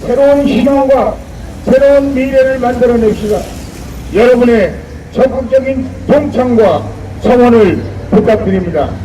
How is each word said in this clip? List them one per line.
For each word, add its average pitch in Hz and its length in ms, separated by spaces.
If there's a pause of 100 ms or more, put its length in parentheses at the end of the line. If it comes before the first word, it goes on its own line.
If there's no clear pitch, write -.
새로운 277 400
희망과 269 680 (500)
새로운 277 480
미래를 262 460
만들어냅시다. 233 800 (720)
여러분의 233 640 (380)
적극적인 262 760 (180)
동참과 226 800 (400)
성원을 233 580 (300)
부탁드립니다. 190 760 (160)